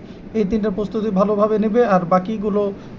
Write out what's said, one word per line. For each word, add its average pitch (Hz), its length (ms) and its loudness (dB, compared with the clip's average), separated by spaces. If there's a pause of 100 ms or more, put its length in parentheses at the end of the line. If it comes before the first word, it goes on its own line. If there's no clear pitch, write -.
(380)
এই 214 140 2
তিনটা 214 260 0
প্রস্তুতি 214 320 -2 (100)
ভালোভাবে 208 440 2
নেবে, 220 220 2
আর 185 160 4 (120)
বাকিগুলো 202 480 0 (380)